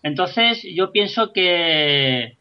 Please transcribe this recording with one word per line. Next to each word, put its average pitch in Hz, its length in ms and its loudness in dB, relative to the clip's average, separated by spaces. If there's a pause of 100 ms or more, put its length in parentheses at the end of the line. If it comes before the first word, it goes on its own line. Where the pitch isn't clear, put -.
Entonces, 185 580 0 (140)
yo 185 160 0
pienso 202 400 0
que 147 1080 0